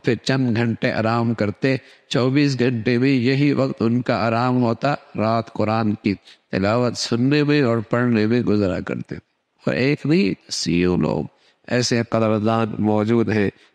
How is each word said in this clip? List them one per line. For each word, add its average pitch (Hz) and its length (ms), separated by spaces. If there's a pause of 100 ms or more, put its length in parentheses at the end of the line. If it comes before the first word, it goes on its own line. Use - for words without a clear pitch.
फिर 120 120
चंद 127 400
घंटे 120 340
आराम 117 440
करते। 120 460 (300)
चौबीस 135 460
घंटे 120 420
में 131 100
यही 135 440
वक्त 135 300
उनका 120 340
आराम 117 400
होता, 123 360 (240)
रात 110 320
कुरान 107 460
की 104 200
तिलावत 107 800
सुनने 135 480
में 147 180
और 117 200
पढ़ने 120 440
में 117 160
गुजरा 98 380
करते। - 360 (480)
और - 100
एक 139 320
नहीं, 180 280 (160)
सियों 87 500
लोग - 280 (400)
ऐसे 120 340 (100)
कदरदान 113 680
मौजूद 107 500
हैं। 104 200 (240)